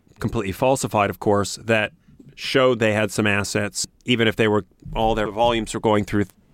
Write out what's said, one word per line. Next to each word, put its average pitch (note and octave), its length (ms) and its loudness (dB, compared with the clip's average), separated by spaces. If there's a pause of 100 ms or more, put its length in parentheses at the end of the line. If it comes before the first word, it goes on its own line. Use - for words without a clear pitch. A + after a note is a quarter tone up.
(200)
completely G#2 320 -4
falsified, A2+ 580 0
of - 80 -10
course, G2+ 460 0
that G#2+ 280 0 (440)
showed B2+ 420 2
they A2 140 2
had G#2+ 180 0
some G#2+ 160 0
assets, G2+ 580 -2 (200)
even A#2 240 2
if G2 80 -2
they A2+ 100 2
were, G#2+ 180 2 (300)
all A2+ 220 2
their G#2+ 140 -2
volumes A2+ 440 -2
were A2 60 -6
going G#2 240 2
through G#2 200 0 (300)